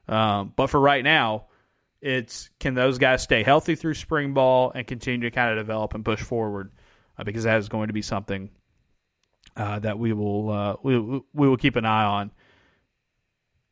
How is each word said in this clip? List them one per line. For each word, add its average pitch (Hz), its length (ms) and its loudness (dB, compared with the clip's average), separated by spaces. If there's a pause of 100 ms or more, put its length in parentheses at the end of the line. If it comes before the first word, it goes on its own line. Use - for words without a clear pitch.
um, 107 480 0
but 131 120 2
for 147 120 2
right 139 240 4
now, 127 420 2 (560)
it's 127 480 -6 (100)
can 135 140 -2
those 127 240 2
guys 127 240 4
stay 117 220 2
healthy 151 320 4
through 160 180 -4
spring 143 400 -4
ball 131 400 4
and 127 140 -8
continue 120 420 -4
to - 60 -10
kinda 120 200 0
develop 110 380 -4
and 113 100 -8
push 110 180 -2
forward, 104 500 -6 (460)
uh, - 60 -12
because 107 200 -6
that 110 160 2
is 104 100 -6
going 107 180 -4
to 110 60 -6
be 107 80 -4
something, 98 480 -6 (1040)
uh, 104 240 -4
that 107 200 -4
we 113 120 0
will, 104 380 -2
uh, 101 320 -2
we, 131 180 2
we, 123 220 -4 (120)
we 147 140 4
will 131 100 4
keep 131 180 0
an 113 100 0
eye 107 200 2
on. 101 260 -2 (1400)